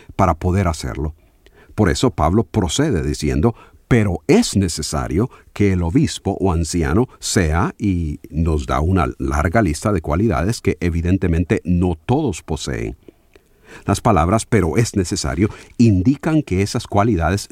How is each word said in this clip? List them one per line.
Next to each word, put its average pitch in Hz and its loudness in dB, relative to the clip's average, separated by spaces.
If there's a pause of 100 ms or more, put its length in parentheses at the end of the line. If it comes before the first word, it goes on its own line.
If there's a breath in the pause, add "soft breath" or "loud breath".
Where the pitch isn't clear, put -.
(160 loud breath)
para 92 2
poder 92 0
hacerlo. 76 -4 (600 soft breath)
Por 202 2
eso - 0
Pablo 90 0
procede 123 -2
diciendo, 73 0 (320 loud breath)
"Pero 104 2
es 220 2
necesario 80 -2 (220 loud breath)
que 101 2
el 90 0
obispo 98 0
o 95 2
anciano 82 0 (140 loud breath)
sea", 90 0
y 87 -2 (120)
nos 78 0
da 65 0
una 85 2 (120)
larga 76 0
lista 95 -2
de 90 0
cualidades 87 -2
que - -2
evidentemente 87 0
no 90 0
todos 123 -2
poseen. 58 -8 (880 loud breath)
Las 98 2
palabras 98 2
"pero 87 0
es 113 0
necesario" 90 -2 (260 loud breath)
indican 123 2
que 92 -2
esas 107 -4
cualidades 101 0